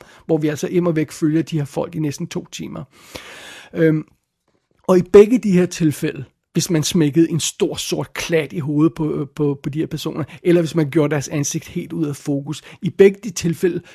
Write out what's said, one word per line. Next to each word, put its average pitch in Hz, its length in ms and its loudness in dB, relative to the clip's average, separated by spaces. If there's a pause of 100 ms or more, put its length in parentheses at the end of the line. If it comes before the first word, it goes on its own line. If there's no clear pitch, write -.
(260)
hvor 160 120 0
vi 151 100 0
altså 151 220 -4
immer 175 220 0
væk 156 200 -2
følger 156 300 0
de 160 160 -4
her 143 60 -2
folk 165 300 -8
i 165 40 -6
næsten 156 280 -6
to - 260 -10
timer. 151 320 -12 (880)
Øhm, 160 300 2 (840)
og 185 120 6
i 185 40 4 (100)
begge 214 260 10
de 202 140 0
her 180 140 4
tilfælde, 151 580 -2 (280)
hvis - 180 -2
man 156 120 2
smækkede 160 480 4
en 165 100 -2
stor - 340 -2
sort - 400 -6
klat 160 380 -2
i - 60 -6
hovedet 151 360 2
på, 151 420 -4
på, 143 260 -2
på 156 60 -6
de 143 100 -6
her 156 80 -4
personer, - 380 -8 (180)
eller 175 200 4
hvis 156 120 -4
man 151 160 0
gjorde 151 200 2
deres 143 180 -2
ansigt 151 400 -6
helt - 240 -8
ud 165 140 -4
af 143 100 -6
fokus, 143 460 -6 (200)
i 180 80 -2
begge 196 340 4
de 220 60 -8
tilfælde 170 500 -4 (140)